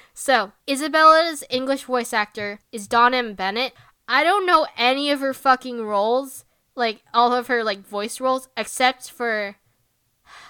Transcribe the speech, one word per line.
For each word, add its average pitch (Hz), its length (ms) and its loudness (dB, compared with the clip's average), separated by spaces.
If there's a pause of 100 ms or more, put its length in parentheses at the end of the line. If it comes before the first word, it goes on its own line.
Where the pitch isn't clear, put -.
(140)
So, 226 380 0 (160)
Isabella's 311 840 4
English 262 320 -2
voice 247 300 -4
actor 208 480 -4 (100)
is 208 160 -12
Dawn 240 280 4
M. 240 200 -2
Bennett. 196 380 -4 (340)
I 262 160 2
don't 370 240 2
know 320 300 2
any 269 340 0
of 285 80 0
her 269 160 -4
fucking 254 500 -2
roles, 226 600 -2 (320)
like, 226 260 -4 (100)
all 240 220 4
of 247 140 -2
her, 240 160 0
like, 202 200 -4
voice 208 360 -8
roles, 262 360 -2
except 247 540 -2
for, 214 460 -6 (680)
<sighs> - 120 -20 (140)